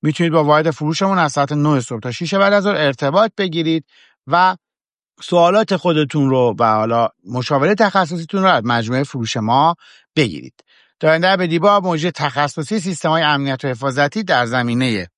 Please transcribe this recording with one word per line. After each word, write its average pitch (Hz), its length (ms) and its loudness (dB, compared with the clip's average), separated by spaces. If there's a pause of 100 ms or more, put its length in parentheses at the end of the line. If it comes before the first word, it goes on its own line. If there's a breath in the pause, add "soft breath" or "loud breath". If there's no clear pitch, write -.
می‌تونید 156 320 0
با 160 100 4
واحد 151 280 2
فروشمون 165 460 -2
از 156 140 0
ساعت 139 200 -2
نه 147 280 2
صبح 120 200 -8
تا 123 120 -8
شش 165 220 -6
بعد 196 200 2
از 202 100 2
ظهر 202 120 0
ارتباط 151 640 0
بگیرید 165 480 -2 (420 soft breath)
و 180 280 2 (680)
سوالات 180 540 2
خودتون 151 540 0
رو 123 300 2
و 113 140 4
حالا 113 360 0 (220)
مشاورهٔ 139 440 0
تخصصیتون 185 680 -2
رو 190 60 4
از 135 160 2
مجموعهٔ 120 380 -2
فروش 120 340 -6
ما 135 380 2 (400 soft breath)
بگیرید. 78 480 -4 (360 soft breath)
دانه‌در 170 380 2
به 180 100 0
دیبا، 175 320 2
موجه 175 320 -2
تخصصی 147 680 -4
سیستم‌های 165 440 -2
امنیت 139 420 -2
و - 20 -2
حفاظتی 135 560 -2
در 139 220 0
زمینهٔ 120 640 -2 (100)